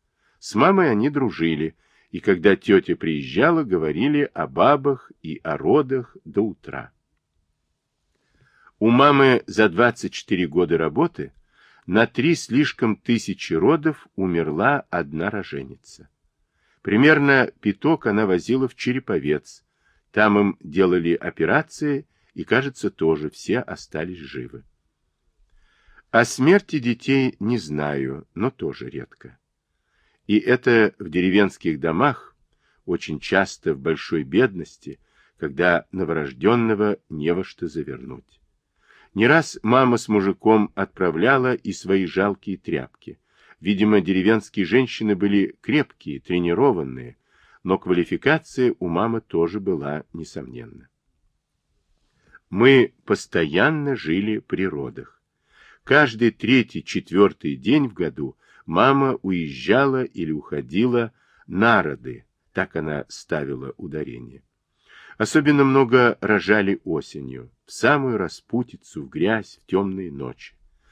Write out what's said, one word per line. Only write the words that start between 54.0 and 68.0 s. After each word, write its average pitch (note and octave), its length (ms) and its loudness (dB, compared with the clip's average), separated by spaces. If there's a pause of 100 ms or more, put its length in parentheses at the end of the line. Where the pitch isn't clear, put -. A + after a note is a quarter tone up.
при - 300 -4
родах. C#2 540 -12 (600)
Каждый A#2+ 480 4
третий, A#2 520 0
четвертый E2+ 720 0
день B2+ 320 2
в G2+ 60 -12
году – D2 440 -8 (300)
мама C3 560 2
уезжала F#2+ 800 0
или D#2+ 280 -8
уходила F#2 800 -4 (360)
на G2+ 340 2
роды, C2 440 -10 (280)
так F#2 220 -6
она D#2 320 -6
ставила C2+ 680 -10
ударение. C2+ 680 -14 (720)
Особенно C#3+ 460 4
много B2+ 580 4
рожали G2 600 2
осенью, C2+ 640 -8 (160)
в - 60 -20
самую C3 460 0